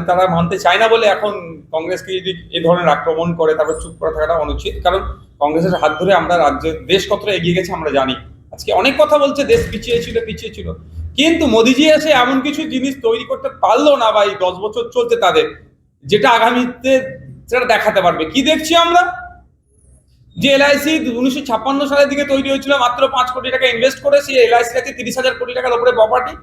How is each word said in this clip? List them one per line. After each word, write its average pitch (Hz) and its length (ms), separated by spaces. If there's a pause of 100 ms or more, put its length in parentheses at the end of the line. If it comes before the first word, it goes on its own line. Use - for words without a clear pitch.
তারা 185 200
মানতে 170 320
চায় 185 180
না 220 100
বলে 226 200
এখন 175 540 (100)
কংগ্রেসকে 180 480
যদি 175 380
এই 165 60
ধরনের 170 240
আক্রমণ 165 480
করে, 156 180
তারপর 156 200
চুপ 156 260
করে 160 140
থাকাটা 156 200
অনুচিত, 147 500
কারণ 180 320 (240)
কংগ্রেসের 165 360
হাত 151 240
ধরে 185 140
আমরা 175 240
রাজ্যের 156 480
দেশ 190 240
কতটা 208 220
এগিয়ে 175 220
গেছে 180 200
আমরা 160 180
জানি। 131 240 (360)
আজকে - 220
অনেক 254 240
কথা 302 200
বলছে 277 260
দেশ 233 280
পিছিয়ে 226 320
ছিল, 226 220
পিছিয়ে 220 280
ছিল, 170 200 (420)
কিন্তু 320 300
মোদিজি 247 440
এসে 302 200
এমন 262 320
কিছু 294 280
জিনিস 262 320
তৈরি 233 220
করতে 262 260
পারলো 269 480
না, 226 140
বা 208 120
এই 196 160
দশ 180 200
বছর 220 300
চলছে 233 260
তাদের, 160 300 (580)
যেটা 202 260
আগামীতে 247 920 (280)
সেটা 247 160
দেখাতে 208 360
পারবে। 170 240
কি 262 160
দেখছি 311 340
আমরা, 339 260 (1400)
যে 226 120
এলআইসি 285 600
উনিশশো 254 360
ছাপ্পান্ন 269 420
সালের 285 220
দিকে 285 140
তৈরি 269 260
হয়েছিল, 269 280
মাত্র 247 300
পাঁচ 254 240
কোটি 254 200
টাকা 262 160
ইনভেস্ট 247 320
করে 285 220
সেই 269 140
এলআইসি 233 420
আছে 254 160
তিরিশ - 240
হাজার 254 180
কোটি - 180
টাকার 247 200
উপরে 240 180
প্রপার্টি, - 520